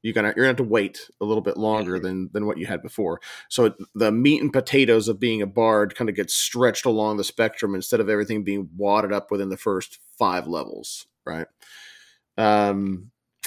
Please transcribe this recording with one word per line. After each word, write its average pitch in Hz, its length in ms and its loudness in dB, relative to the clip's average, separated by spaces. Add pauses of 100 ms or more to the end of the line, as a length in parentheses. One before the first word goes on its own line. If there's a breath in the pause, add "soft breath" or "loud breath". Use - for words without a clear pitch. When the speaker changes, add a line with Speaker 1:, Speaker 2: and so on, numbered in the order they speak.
Speaker 1:
you're 107 120 -4
gonna, 107 160 2
you're 123 160 2
gonna - 20 6
have 127 100 2
to 131 60 0
wait 104 460 -2 (120)
a 104 40 -2
little 110 160 0
bit 98 160 -2
longer 107 380 0
Speaker 2:
Mm-hmm. 87 80 -4
Speaker 1:
than, 92 300 -4
than 104 120 -4
what 104 120 -4
you 85 80 -8
had 92 160 -6
before. 82 400 -6 (280 loud breath)
So - 240 2 (200)
the 107 180 2
meat 135 300 4
and 143 100 0
potatoes 120 560 4
of 104 120 -2
being 113 220 0
a 98 60 -2
bard 107 480 2
kinda 110 160 -2
gets 98 240 -4
stretched - 500 0
along 107 320 0
the 98 60 -2
spectrum 107 520 -2
instead 101 240 0
of 104 100 0
everything 107 340 0
being 98 320 -4
wadded 101 380 2
up - 180 -4
within 98 180 -2
the 95 80 -6
first - 420 -4 (180)
five 90 300 2
levels, - 600 -8 (180)
right? 80 220 -8 (920 loud breath)
Um, 101 720 2 (360)